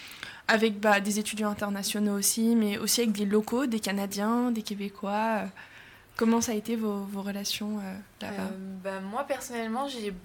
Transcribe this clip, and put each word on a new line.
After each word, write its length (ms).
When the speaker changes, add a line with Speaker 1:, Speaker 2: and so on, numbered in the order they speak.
Speaker 1:
avec, 320
bah, 200
des 200
étudiants 300
internationaux 680
aussi, 380
mais 220
aussi 240
avec 120
des 120
locaux, 400
des 140
Canadiens, 720
des 120
Québécois, 800
euh, 40
comment 240
ça 120
a 20
été 200
vos, 280
vos 180
relations, 580
euh, 140
là-bas ? 220
Speaker 2:
Euh, 140
bah, 160
moi, 260
personnellement, 600
j'ai 260